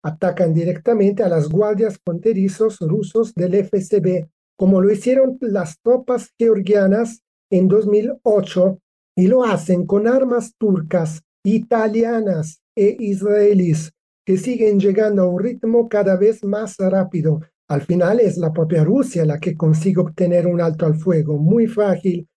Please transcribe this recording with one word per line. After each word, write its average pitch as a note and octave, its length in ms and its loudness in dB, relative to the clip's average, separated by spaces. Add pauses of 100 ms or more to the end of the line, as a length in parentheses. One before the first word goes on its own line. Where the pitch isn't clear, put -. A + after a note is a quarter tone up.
atacan F3 520 -2
directamente G3 720 0
a F#3+ 40 0
las D#3 220 0
guardias G#3 560 -2
fronterizos G3 720 -2
rusos G#3 540 -2
del F3+ 220 -2
F G3+ 200 0
S G3 240 0
B, F3+ 300 -2 (260)
como F#3+ 240 2
lo G3 120 4
hicieron C4 500 0
las G3 400 -6
tropas B3 560 -2
georgianas G#3 840 0 (280)
en F#3+ 160 4
dos G3+ 200 2
mil G#3+ 340 0
ocho, F#3+ 580 0 (380)
y F#3 100 4
lo B3 160 4
hacen F3+ 440 0
con G#3 200 0
armas A#3+ 520 0
turcas, E3 640 -2 (200)
italianas A3 1200 -2 (160)
e G#3 220 2
israelíes, G3+ 920 0 (320)
que F#3+ 120 0
siguen G#3+ 420 0
llegando G3+ 440 2
a F3+ 40 2
un F3+ 140 -2
ritmo A#3 480 0
cada G3 280 0
vez G#3+ 260 0
más G3+ 340 -6
rápido. F#3 640 0 (260)
Al D3 140 -2
final F3+ 380 0
es F#3 180 2
la D#3+ 160 -2
propia D#3+ 300 0
Rusia F#3 420 0
la D3 140 -2
que E3+ 180 -6
consigue E3 440 0
obtener F3 440 0
un F3 160 0
alto E3 240 -2
al D#3 100 2
fuego, D#3 440 -2
muy A3 260 2
frágil, F#3 720 -2